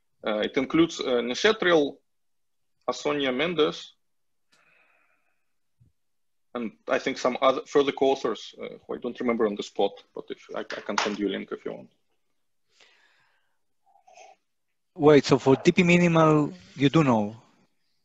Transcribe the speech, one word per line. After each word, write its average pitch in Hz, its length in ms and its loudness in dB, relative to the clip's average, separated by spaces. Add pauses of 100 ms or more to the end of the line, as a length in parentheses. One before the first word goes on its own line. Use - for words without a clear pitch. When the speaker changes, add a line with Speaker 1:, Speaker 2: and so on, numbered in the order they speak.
(260)
Speaker 1:
uh, 107 140 -2
it 107 180 -4
includes, 160 420 0
uh, 123 220 -2
Nesetriel, 160 760 0 (920)
Asonia 139 460 -4
Mendes, 160 580 -4 (2500)
and 117 180 -8 (160)
I 127 120 -2
think 131 180 -6
some 123 240 -2
other 131 240 2
further 139 260 0
co-authors, 135 720 -4
uh, 110 60 -12 (180)
who 127 100 -10
I - 40 -14
don't 120 200 -10
remember 117 280 0
on 104 80 -4
the - 80 -8
spot, - 400 -4 (100)
but - 160 -14
if - 160 -16 (100)
I, 107 40 -8
I 110 220 -12
can 104 160 -6
send 104 200 -4
you 101 100 -4
a 95 40 -4
link 104 200 -10
if - 140 -14
you 110 80 -8
want. - 160 -18 (3000)
Speaker 2:
Wait, 143 300 6
so 139 140 2
for 135 160 4
D - 160 4
P 185 120 2
minimal, 165 720 4 (220)
you 139 140 2
do 160 140 4
know 113 320 0 (680)